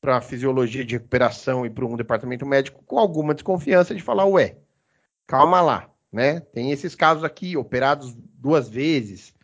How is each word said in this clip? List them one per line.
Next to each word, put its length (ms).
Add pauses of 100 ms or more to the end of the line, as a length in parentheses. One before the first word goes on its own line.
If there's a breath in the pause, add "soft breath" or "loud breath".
pra 200
fisiologia 640
de 120
recuperação 680
e 40
pra 160
um 100
departamento 500
médico 380
com 140
alguma 360
desconfiança 600
de 80
falar, 240
"Ué, 300 (680)
calma 340
lá, 300 (220)
né? 280
Tem 320
esses 220
casos 300
aqui, 320
operados 580
duas 540
vezes. 760